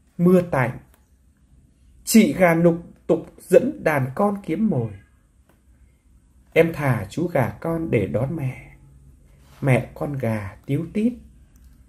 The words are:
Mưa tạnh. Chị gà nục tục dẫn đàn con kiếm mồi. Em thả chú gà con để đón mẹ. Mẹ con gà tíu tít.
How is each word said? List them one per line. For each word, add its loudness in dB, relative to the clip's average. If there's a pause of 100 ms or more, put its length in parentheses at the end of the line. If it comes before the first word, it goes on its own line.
(180)
Mưa 6
tạnh. -4 (1300)
Chị 4
gà 4
nục 2 (300)
tục 0 (140)
dẫn 2
đàn 0
con -2
kiếm -2
mồi. -4 (1600)
Em 4
thả -2
chú -4
gà 0 (120)
con -6
để 2
đón -4
mẹ. -10 (840)
Mẹ 0
con -8
gà -6 (100)
tíu -4
tít. -2 (760)